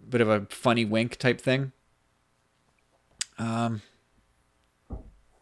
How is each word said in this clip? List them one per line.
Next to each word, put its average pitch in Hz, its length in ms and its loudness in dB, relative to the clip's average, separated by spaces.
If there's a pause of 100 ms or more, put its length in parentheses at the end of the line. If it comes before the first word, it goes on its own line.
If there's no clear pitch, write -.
bit 120 140 2
of 107 80 4
a 104 200 2
funny 117 360 2
wink 110 320 0
type 123 240 0
thing. 131 300 0 (1700)
Um, 113 420 -4 (1600)